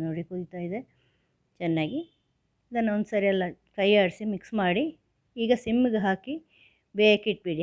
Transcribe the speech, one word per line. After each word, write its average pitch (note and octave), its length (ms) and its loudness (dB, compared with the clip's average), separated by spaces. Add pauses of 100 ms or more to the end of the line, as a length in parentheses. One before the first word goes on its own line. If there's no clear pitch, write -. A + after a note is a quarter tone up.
ನೋಡಿ, D#3+ 240 -6
ಕುದೀತಾ F3+ 380 -10
ಇದೆ G3 120 -6 (800)
ಚೆನ್ನಾಗಿ. E3 400 -2 (720)
ಇದನ್ನು A#3 220 0
ಒಂದು G#3 180 -2
ಸರಿ G3+ 200 2
ಎಲ್ಲ F#3+ 120 2 (340)
ಕೈ G3 100 4 (140)
ಆಡಿಸಿ F#3 220 0 (100)
ಮಿಕ್ಸ್ - 260 -10
ಮಾಡಿ F#3 240 2 (520)
ಈಗ A3+ 160 0 (140)
ಸಿಮ್ಮಿಗೆ A#3 400 2
ಹಾಕಿ F#3+ 280 -2 (600)
ಬೇಯಕ್ಕೆ G#3 360 2
ಇಟ್ಬಿಡಿ. D#3+ 320 -4